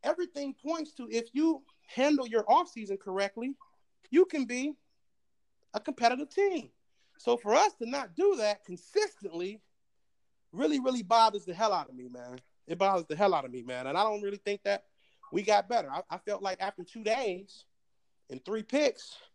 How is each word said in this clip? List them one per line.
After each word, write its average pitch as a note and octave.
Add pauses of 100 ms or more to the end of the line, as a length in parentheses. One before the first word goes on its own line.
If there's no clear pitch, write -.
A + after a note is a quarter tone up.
Everything C#4+
points D#4
to A#3+
if A#3
you D#4 (240)
handle C4+
your A3
offseason A3
correctly, G3+ (560)
you F4
can D4
be B3+ (1000)
a G#3
competitive B3+
team. F#4+ (480)
So A#3+
for G#3
us F#4
to A#3
not B3
do G4
that G#3
consistently G#3 (880)
really, C#4
really B3+
bothers A3
the F3+
hell G#3
out D#3
of B2+
me, B2+
man. B2 (280)
It E3
bothers F#3+
the D3+
hell G3
out C#3+
of B2
me, B2
man. B2+
And C#3+
I G3+
don't G#3
really G3+
think G3+
that G3+ (480)
we F#3
got G3+
better. F3+
I, D3+
I F3+
felt G3
like F#3+
after F#3+
two A3+
days G#3+ (680)
and C3
three G#3+
picks - (200)